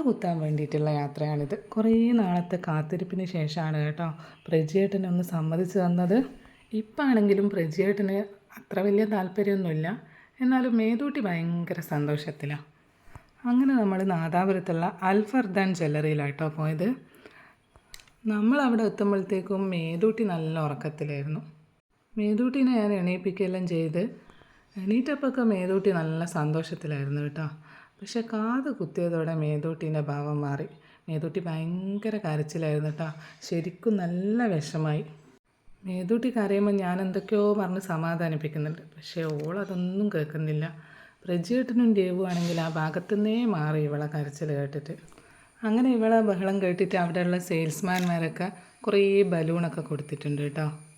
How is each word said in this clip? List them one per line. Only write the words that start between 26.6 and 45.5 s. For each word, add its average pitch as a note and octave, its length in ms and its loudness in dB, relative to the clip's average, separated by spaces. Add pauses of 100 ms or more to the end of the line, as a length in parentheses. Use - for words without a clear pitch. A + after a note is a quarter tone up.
കേട്ടോ. D3+ 220 -6 (500)
പക്ഷെ G#3+ 220 -6 (100)
കാത് A#3 380 -2 (100)
കുത്തിയതോടെ E3 640 -2
മേതൂട്ടീൻ്റെ D#3 680 -2
ഭാവം D3 360 -2
മാറി. C#3+ 220 -4 (420)
മേതൂട്ടി D#3+ 400 -4
ഭയങ്കര F#3 680 -4 (100)
കരച്ചിലായിരുന്നു D3+ 680 0
കേട്ടോ. D#3+ 140 -6 (420)
ശരിക്കും F3 520 -2
നല്ല F#3+ 520 0
വിഷമായി. D#3 520 -2 (840)
മേതൂട്ടി F#3 480 0
കരയുമ്പോൾ G3+ 440 2
ഞാൻ F3+ 240 0
എന്തൊക്കെയോ F#3+ 400 0 (160)
പറഞ്ഞ് F#3 300 -2
സമാധാനിപ്പിക്കുന്നുണ്ട്, D#3+ 920 -2 (140)
പക്ഷേ E3 260 -8 (220)
ഓളതൊന്നും F#3 720 -2
കേൾക്കുന്നില്ല. D3+ 500 -2 (600)
പ്രജിയേട്ടനും A3+ 760 2
രേവു F#3 300 0
ആണെങ്കിൽ E3+ 360 0
ആ - 20 -2 (120)
ഭാഗത്തുനിന്നേ G3+ 560 0 (180)
മാറി D3+ 340 0
ഇവളെ D3 280 -2
കരച്ചിൽ D3 420 -4
കേട്ടിട്ട്. D3 380 -6 (640)